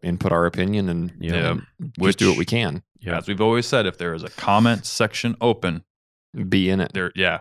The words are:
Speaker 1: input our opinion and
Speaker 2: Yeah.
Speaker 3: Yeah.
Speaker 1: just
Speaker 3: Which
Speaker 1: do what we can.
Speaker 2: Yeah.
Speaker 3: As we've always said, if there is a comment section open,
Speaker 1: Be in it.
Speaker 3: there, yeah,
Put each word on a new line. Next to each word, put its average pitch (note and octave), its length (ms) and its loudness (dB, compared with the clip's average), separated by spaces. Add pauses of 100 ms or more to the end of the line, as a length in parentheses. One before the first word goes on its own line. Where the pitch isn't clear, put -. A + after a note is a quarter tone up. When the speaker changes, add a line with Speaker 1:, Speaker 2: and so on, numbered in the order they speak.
Speaker 1:
input F2 300 -2
our E2+ 120 4
opinion F#2 460 0
and E2+ 280 -4
Speaker 2:
Yeah. E2 160 -2
Speaker 3:
Yeah. E2+ 200 0 (260)
Speaker 1:
just - 180 -10
Speaker 3:
Which F#2+ 180 2
Speaker 1:
do G2 120 2
what - 80 4
we F2 80 -2
can. A#2 380 -2 (180)
Speaker 2:
Yeah. F2 160 -6
Speaker 3:
As E2+ 100 -8
we've G2+ 140 -4
always A2+ 240 2
said, A#2 220 2
if F2 100 -4
there E2+ 160 -6
is D#2+ 100 -8
a F2+ 60 -12
comment A2 560 2
section - 560 -2
open, G2 420 0 (680)
Speaker 1:
Be F#2+ 200 4
in F#2+ 120 2
it. - 120 -4
Speaker 3:
there, F#2 220 -2
yeah, F2 260 0